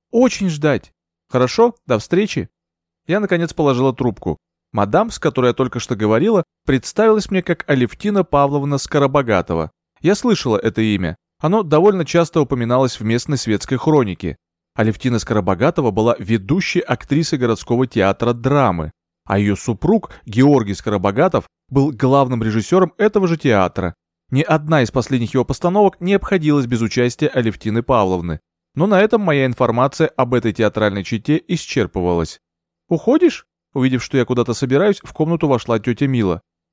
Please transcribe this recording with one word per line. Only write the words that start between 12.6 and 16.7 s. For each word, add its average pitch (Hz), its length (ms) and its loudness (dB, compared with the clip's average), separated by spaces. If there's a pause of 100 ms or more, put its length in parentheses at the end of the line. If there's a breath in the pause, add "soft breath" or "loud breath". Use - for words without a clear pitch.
в 107 40 -8
местной 120 340 -2
светской 110 380 -2
хронике. 113 600 0 (380)
Алевтина 110 440 0
Скоробогатова 107 720 0
была 110 280 0
ведущей 113 640 -2